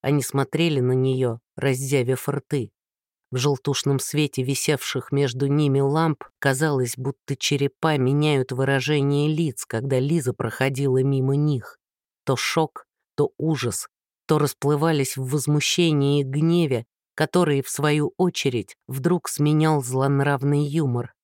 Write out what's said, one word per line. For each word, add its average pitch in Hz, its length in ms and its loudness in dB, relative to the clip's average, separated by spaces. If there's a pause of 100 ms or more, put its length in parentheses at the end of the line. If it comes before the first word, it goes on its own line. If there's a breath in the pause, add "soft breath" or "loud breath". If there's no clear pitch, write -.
Они 139 200 2
смотрели 143 580 0
на 127 140 2
неё, 131 460 0 (180)
раззявив 131 720 -2
рты. 123 420 -4 (600)
В 127 60 -4
желтушном 139 640 0
свете 147 440 -2
висевших 139 680 -2
между 139 360 0
ними 139 340 2
ламп 156 420 0 (160)
казалось, 135 560 0
будто 135 400 -6
черепа 147 640 -2
меняют 139 560 2
выражение 139 720 2
лиц, 156 380 -2
когда 131 340 -2
Лиза 139 320 0
проходила 131 720 0
мимо 135 320 2
них. 147 440 -2 (440)
То 131 140 -2
шок, - 480 -4 (320)
то 147 200 0
ужас, 135 520 -4 (360)
то 156 120 2
расплывались 147 800 0
в 131 100 -6
возмущении 147 920 2
и - 20 0
гневе, 147 600 0 (300)
которые, 151 480 2
в - 60 -10
свою 147 480 0
очередь, 131 580 -2 (120)
вдруг 135 420 -2
сменял 151 520 2
злонравный 139 840 0
юмор. 139 500 -2 (100)